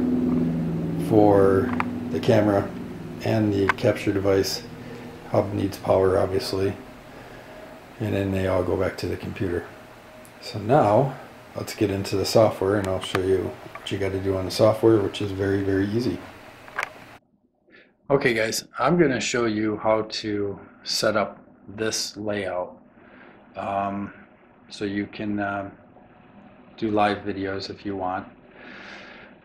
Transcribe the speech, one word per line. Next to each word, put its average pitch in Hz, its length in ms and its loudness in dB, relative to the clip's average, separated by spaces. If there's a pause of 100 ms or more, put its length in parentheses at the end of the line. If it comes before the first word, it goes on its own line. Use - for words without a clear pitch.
(1080)
for 98 640 6 (400)
the - 100 -2
camera 104 480 4 (560)
and 110 280 2
the 98 240 2
capture 104 360 0
device. 98 520 2 (640)
Hub 101 240 0
needs 98 240 -2
power, 95 400 4
obviously, 95 560 0 (1300)
and 107 120 -2
then 98 200 0
they 95 160 0
all 92 160 2
go 92 120 0
back 92 220 -2
to - 80 -6
the 90 100 -4
computer. 90 480 -4 (760)
So - 180 -10
now 120 560 4 (400)
let's - 200 -8
get 104 160 2
into 98 260 -2
the 95 80 0
software, 101 520 4
and 95 120 0
I'll 92 140 -2
show - 180 -4
you 92 300 2 (240)
what - 180 -10
you 101 60 -2
gotta 95 200 -2
do 95 200 -2
on 92 80 -4
the 87 40 -6
software, 113 460 6
which 95 240 0
is 101 120 -4
very, 98 300 0
very 98 240 2
easy. 107 300 -2 (1900)
Okay, 139 240 4
guys, 113 320 -2 (140)
I'm 147 200 2
gonna 135 220 4
show 120 240 0
you 107 320 0
how 110 300 2 (160)
to 101 360 -4 (240)
set - 320 0
up 101 260 -2 (280)
this 107 480 -6
layout, 95 600 -4 (760)
um, 98 600 -4 (560)
so - 160 -6
you 101 200 -2
can, 104 340 -4
uh, 101 300 -4 (1080)
do 113 120 -2
live 104 280 2
videos 95 500 -6
if 95 160 -12
you 101 120 -6
want. 92 300 -4 (1200)